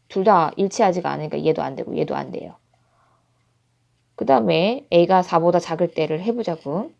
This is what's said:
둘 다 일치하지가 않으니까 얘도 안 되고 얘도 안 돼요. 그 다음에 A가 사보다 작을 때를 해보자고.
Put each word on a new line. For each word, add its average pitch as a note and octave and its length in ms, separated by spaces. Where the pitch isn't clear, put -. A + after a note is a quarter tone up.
둘 F#3+ 160
다 F#3 340
일치하지가 F#3 520
않으니까 D3 360
얘도 D#3 160
안 C3+ 140
되고 - 220
얘도 D3+ 180
안 C#3 160
돼요. - 240
그 - 100
다음에 G#3+ 680
A가 F3 300
사보다 F3 380
작을 E3+ 340
때를 D#3 280
해보자고. G3+ 800